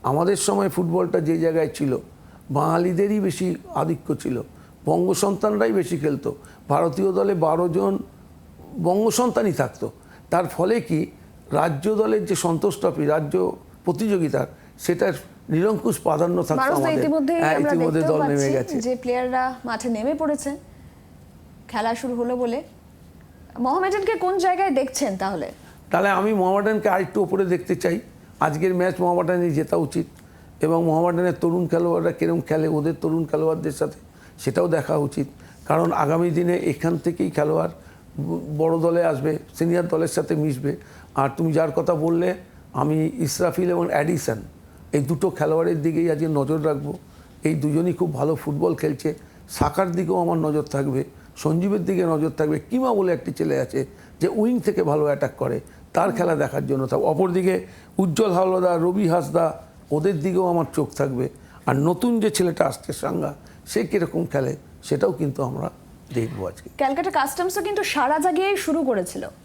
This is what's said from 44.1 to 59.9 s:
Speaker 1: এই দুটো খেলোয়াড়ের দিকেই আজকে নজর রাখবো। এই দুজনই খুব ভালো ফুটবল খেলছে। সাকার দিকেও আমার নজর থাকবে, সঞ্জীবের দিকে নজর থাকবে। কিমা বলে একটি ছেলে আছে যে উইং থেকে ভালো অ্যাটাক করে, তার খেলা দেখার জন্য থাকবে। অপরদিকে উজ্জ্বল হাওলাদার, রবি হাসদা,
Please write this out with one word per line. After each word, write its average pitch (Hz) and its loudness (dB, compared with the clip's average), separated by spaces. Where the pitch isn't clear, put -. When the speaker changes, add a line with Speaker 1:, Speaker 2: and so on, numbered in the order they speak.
Speaker 1:
এই 147 2
দুটো 165 0
খেলোয়াড়ের 160 0
দিকেই 165 0
আজকে 156 0
নজর 151 0
রাখবো। 143 -2
এই 151 2
দুজনই 151 0
খুব 175 -2
ভালো 143 0
ফুটবল 151 0
খেলছে। 151 -2
সাকার 175 0
দিকেও 180 0
আমার 170 0
নজর 151 0
থাকবে, 139 -2
সঞ্জীবের 175 0
দিকে 185 0
নজর 160 0
থাকবে। 151 0
কিমা 247 0
বলে 190 2
একটি - -4
ছেলে 143 -2
আছে 131 -4
যে 175 2
উইং 226 0
থেকে 208 0
ভালো 151 2
অ্যাটাক 143 0
করে, 127 -2
তার 180 2
খেলা 175 0
দেখার 139 -2
জন্য 135 0
থাকবে। 139 0
অপরদিকে 185 2
উজ্জ্বল 190 2
হাওলাদার, 180 2
রবি 180 2
হাসদা, 160 2